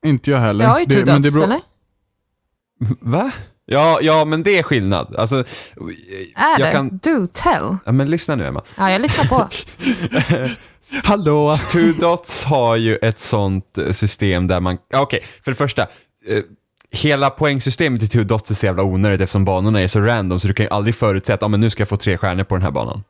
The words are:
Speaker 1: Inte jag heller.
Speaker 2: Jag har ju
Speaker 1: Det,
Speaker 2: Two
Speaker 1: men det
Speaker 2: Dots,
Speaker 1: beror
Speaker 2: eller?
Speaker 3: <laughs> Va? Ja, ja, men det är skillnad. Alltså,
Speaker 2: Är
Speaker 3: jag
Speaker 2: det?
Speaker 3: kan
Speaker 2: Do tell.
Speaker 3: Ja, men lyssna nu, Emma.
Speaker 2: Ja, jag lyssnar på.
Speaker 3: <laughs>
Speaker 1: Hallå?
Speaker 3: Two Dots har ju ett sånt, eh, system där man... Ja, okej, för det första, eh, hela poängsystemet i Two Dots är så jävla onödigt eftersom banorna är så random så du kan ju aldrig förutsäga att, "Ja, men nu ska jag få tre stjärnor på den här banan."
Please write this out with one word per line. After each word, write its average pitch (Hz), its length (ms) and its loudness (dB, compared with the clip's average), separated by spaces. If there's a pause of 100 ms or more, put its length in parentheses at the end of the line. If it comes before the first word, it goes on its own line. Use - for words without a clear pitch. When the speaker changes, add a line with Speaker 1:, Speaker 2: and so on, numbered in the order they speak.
Speaker 1:
Inte 143 260 0
jag 135 80 2
heller. 107 260 2
Speaker 2:
Jag 220 60 6
har 269 80 4
ju 349 60 0
Speaker 1:
Det, 135 80 2
Speaker 2:
Two - 120 4
Speaker 1:
men 139 160 4
det 143 80 4
Speaker 2:
Dots, 143 60 -2
Speaker 1:
beror 156 100 4
Speaker 2:
eller? 262 160 -2 (1160)
Speaker 3:
<laughs> 113 200 -2
Va? 185 320 -2 (340)
Ja, 156 360 2
ja, 156 240 4
men 156 180 -2
det 196 160 2
är 160 40 0
skillnad. 98 520 0
Alltså, 113 200 -2 (1000)
Speaker 2:
Är 294 240 2
Speaker 3:
jag 135 80 2
Speaker 2:
det? 160 40 0
Speaker 3:
kan 139 320 -2
Speaker 2:
Do 277 300 0
tell. 190 520 -2
Speaker 3:
Ja, - 60 -2
men 135 180 2
lyssna 160 260 -2
nu, 101 100 -4
Emma. 67 180 -6 (140)
Speaker 2:
Ja, 190 140 0
jag 190 100 0
lyssnar 294 240 0
på. 254 180 2
Speaker 3:
<laughs> - 40 -4 (1600)
Speaker 1:
Hallå? 151 520 2 (160)
Speaker 3:
Two 170 280 4
Dots 170 440 -2
har 123 320 2
ju 113 200 0
ett 110 240 -2
sånt, 98 580 -2
eh, 76 140 -2
system 95 560 0
där 90 120 2
man... 90 180 -2 (120)
Ja, 135 120 0
okej, 139 180 -2 (240)
för 135 80 -4
det 127 40 -4
första, 135 260 -2 (460)
eh, 104 160 -2 (480)
hela 143 380 0
poängsystemet 135 760 -2
i 107 40 0
Two 113 160 2
Dots 107 280 -2
är 104 40 -2
så - 100 -2
jävla 95 180 0
onödigt 95 380 2
eftersom 98 240 0
banorna 98 360 2
är 92 60 2
så 104 140 0
random 101 380 0
så 101 80 -2
du 95 60 0
kan 107 120 0
ju - 40 -6
aldrig 104 260 -2
förutsäga 101 400 0
att, 98 60 -4
"Ja, 104 60 0
men 104 120 2
nu 113 100 4
ska - 120 -4
jag 104 80 -2
få 101 80 -2
tre 95 200 0
stjärnor 95 260 -2
på 98 120 -2
den 90 80 0
här 80 80 0
banan." 65 380 -6